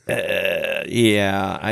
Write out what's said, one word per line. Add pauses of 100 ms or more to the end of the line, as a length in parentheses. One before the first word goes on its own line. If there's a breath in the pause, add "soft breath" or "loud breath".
Uh,
yeah,
I